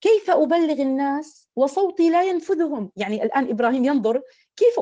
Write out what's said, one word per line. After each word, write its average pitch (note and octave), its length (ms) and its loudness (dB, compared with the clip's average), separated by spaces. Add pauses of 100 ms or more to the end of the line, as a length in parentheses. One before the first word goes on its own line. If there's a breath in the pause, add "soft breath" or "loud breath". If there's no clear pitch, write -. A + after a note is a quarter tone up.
كيف G#4 300 2
أبلغ D#4 520 2
الناس C#4 760 -4
وصوتي E4 540 0
لا F4 120 4
ينفذهم؟ E4 760 -4
يعني G#3 260 -4
الآن B3+ 280 -2
إبراهيم A#3+ 340 0
ينظر، B3+ 380 0 (340 soft breath)
كيف A#4+ 260 2